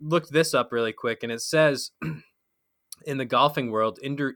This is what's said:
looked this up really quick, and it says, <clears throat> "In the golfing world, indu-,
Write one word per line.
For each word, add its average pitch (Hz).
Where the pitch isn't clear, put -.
looked 156
this 160
up 123
really 113
quick, 113
and 117
it 117
says, 151
<clears throat> -
"In 139
the 135
golfing 131
world, 110
indu-, 139